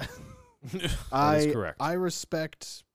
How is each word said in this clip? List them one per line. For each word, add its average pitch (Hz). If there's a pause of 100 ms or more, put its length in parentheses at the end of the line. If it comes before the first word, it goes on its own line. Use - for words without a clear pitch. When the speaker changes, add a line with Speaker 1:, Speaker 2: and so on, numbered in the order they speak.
Speaker 1:
<laughs> - (600)
Speaker 2:
<laughs> 113
Speaker 3:
That 185
is 170 (160)
Speaker 1:
I, 151
Speaker 3:
correct. 95
Speaker 1:
I 156
respect - (120)